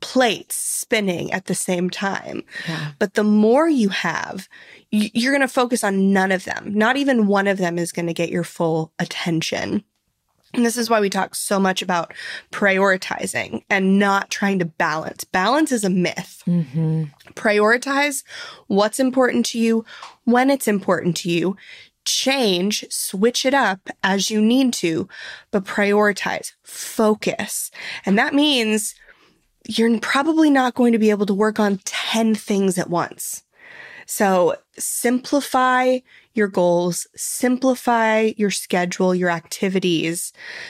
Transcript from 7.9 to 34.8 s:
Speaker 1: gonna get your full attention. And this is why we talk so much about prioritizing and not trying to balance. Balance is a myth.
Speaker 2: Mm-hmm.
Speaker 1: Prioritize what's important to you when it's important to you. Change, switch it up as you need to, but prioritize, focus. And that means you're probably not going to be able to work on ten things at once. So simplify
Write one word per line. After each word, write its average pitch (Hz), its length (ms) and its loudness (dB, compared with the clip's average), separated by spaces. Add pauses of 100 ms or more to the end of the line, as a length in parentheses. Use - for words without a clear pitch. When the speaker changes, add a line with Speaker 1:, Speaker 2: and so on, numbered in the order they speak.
Speaker 1:
gonna 170 200 -4
get 170 160 -2
your 175 160 -2
full 160 540 -2
attention. - 840 -4 (680)
And 240 140 2
this 226 100 0
is 226 140 -4
why 220 100 4
we 202 80 2
talk 190 260 -2
so - 240 -2
much 190 220 0
about 180 320 -4 (400)
prioritizing 190 1160 0
and 196 280 4
not 196 320 2
trying 196 280 0
to 180 80 0
balance. 160 580 -4
Balance 254 480 0
is 226 100 0
a 196 80 0
myth. 175 560 -2
Speaker 2:
Mm-hmm. 160 580 0 (300)
Speaker 1:
Prioritize 254 880 0 (440)
what's 208 340 0
important 247 460 2
to - 120 -6
you 226 260 2 (400)
when 247 260 4
it's 277 180 0
important 185 500 0
to 180 120 -6
you. 170 260 0 (480)
Change, 214 840 0
switch - 560 -2
it 269 80 2
up 208 340 0 (160)
as 190 260 0
you 214 100 0
need 240 340 4
to, 170 340 -2 (420)
but 196 140 -2
prioritize, 202 880 0 (100)
focus. - 1080 -2 (340)
And 196 140 2
that 294 160 0
means 247 600 2 (760)
you're 226 300 2
probably 311 500 2
not 262 280 4
going 240 160 4
to 233 60 2
be 214 120 4
able 208 160 0
to 202 80 0
work 214 240 0
on 202 260 2
ten 220 520 -2
things 196 420 0
at 170 100 -4
once. - 540 -6 (640)
So 185 480 2 (240)
simplify 254 1200 0 (340)